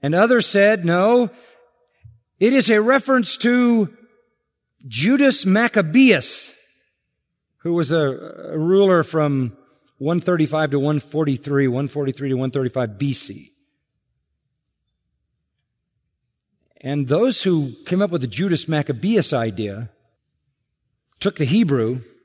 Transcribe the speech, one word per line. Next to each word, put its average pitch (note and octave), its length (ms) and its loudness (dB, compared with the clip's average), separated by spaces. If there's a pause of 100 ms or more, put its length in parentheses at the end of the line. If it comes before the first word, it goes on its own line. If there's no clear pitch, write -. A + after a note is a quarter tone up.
And C#3+ 140 -4
others A3+ 320 2
said, G3+ 380 2
"No, G3+ 440 2 (1080)
it A3+ 140 2
is B3 180 2
a G#3+ 100 4
reference B3+ 580 0
to A#3+ 540 2 (960)
Judas A#3 580 2
Maccabeus, G3+ 1080 2 (1040)
who E3+ 160 -4
was D#3+ 160 0
a, - 640 -4
a D#3+ 60 -4
ruler F#3 440 4
from C#3+ 540 0 (420)
one D#3+ 220 -2
thirty-five D#3 500 0
to C#3+ 80 0
one D3 220 0
forty-three, C#3+ 640 -2
one C3 220 -2
forty-three C3+ 400 -6
to C3 80 -2
one B2+ 160 -4
thirty-five B2 440 -4
B C#3 160 -4
C." - 380 -10 (3250)
And C#3 280 -4
those A3 340 0
who D3+ 320 0 (100)
came F#3 160 -2
up G3 120 0
with E3+ 80 -2
the B2+ 80 -6
Judas D#3+ 400 -4
Maccabeus D#3 640 -2
idea A2 580 -6 (1300)
took G3 160 -4
the D3+ 100 -2
Hebrew C3 580 0 (220)